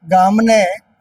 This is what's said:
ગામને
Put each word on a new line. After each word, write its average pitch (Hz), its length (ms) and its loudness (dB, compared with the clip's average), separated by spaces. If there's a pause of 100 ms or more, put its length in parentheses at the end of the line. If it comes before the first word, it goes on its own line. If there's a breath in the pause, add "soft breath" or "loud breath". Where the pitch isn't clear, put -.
ગામને 202 600 0 (340)